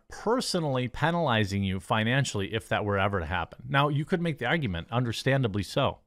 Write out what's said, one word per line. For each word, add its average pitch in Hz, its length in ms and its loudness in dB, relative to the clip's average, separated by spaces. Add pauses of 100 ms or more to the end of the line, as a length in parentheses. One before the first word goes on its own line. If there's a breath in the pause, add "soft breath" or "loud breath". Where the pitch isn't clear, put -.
personally 160 800 -2
penalizing 113 760 0
you 95 160 0
financially 113 760 0
if 110 140 -4
that 107 140 2
were 101 140 2
ever 98 220 2
to 80 80 -4
happen. 85 420 -4
Now, 143 200 2
you 147 160 -2
could 170 160 0
make 170 180 -2
the 117 80 -2
argument, 120 420 -2
understandably 120 720 0
so, 123 460 0